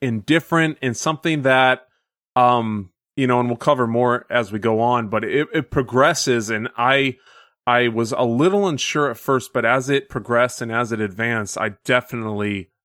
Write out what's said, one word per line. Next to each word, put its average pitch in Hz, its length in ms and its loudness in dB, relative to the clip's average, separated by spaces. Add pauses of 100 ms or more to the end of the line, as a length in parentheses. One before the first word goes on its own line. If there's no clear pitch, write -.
and 113 240 -4
different 160 560 0
and 123 160 -2
something 156 460 -2
that, 131 440 4 (500)
um, 113 540 2 (260)
you 135 100 0
know, 123 140 2
and 123 80 0
we'll 117 80 -2
cover 131 320 0
more 120 420 0
as 110 220 -2
we 107 80 -4
go 110 200 0
on, 117 280 0
but 107 160 -4
it, 131 280 -2
it 156 200 -4
progresses, 123 800 0
and 110 260 -4
I, 131 400 2 (500)
I 120 220 2
was 113 240 -2
a 127 100 0
little 165 460 2
unsure 147 420 -2
at 113 80 -10
first, - 340 -2
but 120 120 -2
as 127 260 2
it 135 180 0
progressed 120 540 -2
and 113 100 -8
as 113 200 -2
it 110 80 -4
advanced, 107 580 -4
I 110 120 -2 (140)
definitely 107 840 -2 (140)